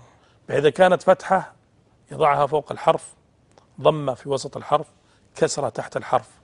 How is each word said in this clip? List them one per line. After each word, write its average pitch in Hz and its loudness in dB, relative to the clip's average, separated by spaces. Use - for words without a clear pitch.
فإذا 143 2
كانت 185 4
فتحة 185 0
يضعها 143 2
فوق 135 -4
الحرف، - -2
ضمة 143 0
في - -14
وسط 139 -6
الحرف، 147 -4
كسرة 143 -2
تحت - -10
الحرف. - -4